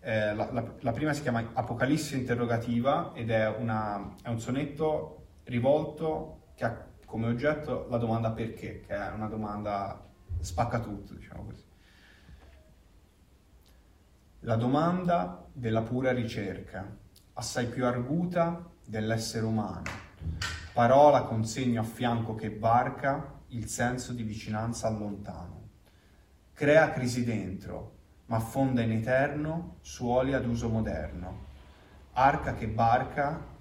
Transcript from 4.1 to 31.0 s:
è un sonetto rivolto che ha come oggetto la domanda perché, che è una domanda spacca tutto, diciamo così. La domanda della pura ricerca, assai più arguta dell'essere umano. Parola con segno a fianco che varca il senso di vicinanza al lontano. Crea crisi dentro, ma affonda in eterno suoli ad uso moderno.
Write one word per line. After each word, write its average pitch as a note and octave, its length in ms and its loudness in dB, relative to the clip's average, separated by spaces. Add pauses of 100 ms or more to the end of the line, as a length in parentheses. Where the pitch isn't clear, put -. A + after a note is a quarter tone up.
è - 60 -10
un A#2 100 -2
sonetto D3 880 -2 (180)
rivolto D3+ 1080 0
che - 100 -8
ha A2+ 220 -4 (180)
come A2+ 220 -4
oggetto B2+ 640 0
la A#2+ 60 0
domanda A2+ 340 2
perché, - 500 -6
che - 140 -10
è G2+ 160 -4
una A2 160 -6
domanda G#2 800 -4 (320)
spacca A#2 400 -2
tutto, G#2 360 -8
diciamo - 300 -14
così. A2 200 -14 (2750)
La A#2 140 2
domanda E3+ 960 2
della A2+ 300 0
pura B2+ 300 0
ricerca, G2+ 840 -6 (380)
assai B2 320 -2
più A#2+ 180 -2
arguta E3 840 0 (140)
dell'essere A2 600 -2
umano. G2+ 380 -2 (880)
Parola C3+ 520 8
con A2 200 0
segno A#2+ 360 0
a A2 40 0
fianco A#2 520 -2
che G#2 200 -6
varca C3+ 920 2
il A2 180 -6
senso B2 460 -2
di A#2 100 -6
vicinanza A2 640 -4
al A2 120 0
lontano. G2 580 -8 (1000)
Crea D3+ 380 8
crisi A#2+ 320 0
dentro, - 720 -6 (320)
ma A2+ 80 0
affonda B2 460 2
in A2 100 2
eterno D3 880 0
suoli B2+ 540 0
ad A#2 120 0
uso A#2 220 -2
moderno. F#2 800 -4 (640)